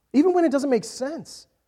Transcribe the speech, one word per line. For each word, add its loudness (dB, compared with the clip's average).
even 4
when 4
it 2
doesn't 0
make 0
sense? -12